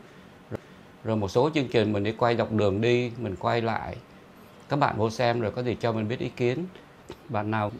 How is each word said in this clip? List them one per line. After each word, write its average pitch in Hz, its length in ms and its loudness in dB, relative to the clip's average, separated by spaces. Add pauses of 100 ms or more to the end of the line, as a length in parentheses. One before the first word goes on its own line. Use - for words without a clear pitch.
(1040)
Rồi 110 120 0
một 104 120 0
số 123 260 4
chương 143 140 0
trình 107 260 2
mình 101 100 0
đi 110 80 -2
quay 120 260 2
dọc 110 140 0
đường 104 300 2
đi, 123 360 2
mình 110 180 -6
quay 117 260 0
lại. 110 340 -4 (720)
Các 143 100 0
bạn 143 180 2
vô 107 120 2
xem 120 320 0
rồi 104 100 0
có 123 120 -4
gì 120 160 0
cho 117 120 0
mình 110 160 -2
biết 127 120 -4
ý 131 100 -4
kiến. 127 360 0 (640)
Bạn 107 220 -2
nào 107 280 0